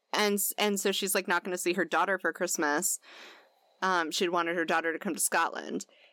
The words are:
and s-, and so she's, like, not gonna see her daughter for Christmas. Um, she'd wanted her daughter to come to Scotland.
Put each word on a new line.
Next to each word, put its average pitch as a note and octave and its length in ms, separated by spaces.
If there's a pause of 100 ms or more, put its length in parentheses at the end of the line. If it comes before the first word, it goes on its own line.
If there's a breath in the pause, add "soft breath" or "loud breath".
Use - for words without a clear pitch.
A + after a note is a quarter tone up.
(120)
and G#3 220
s-, - 240
and G3+ 220
so G3+ 100
she's, F#3+ 240
like, F#3+ 140
not F3 160
gonna F3+ 120
see F3 180
her F#3 100
daughter F3+ 340
for E3 140
Christmas. D#3+ 680 (840 loud breath)
Um, F3 300
she'd F3 200
wanted E3+ 260
her E3+ 80
daughter E3 280
to D#3 60
come F#3 160
to - 60
Scotland. - 680 (260 soft breath)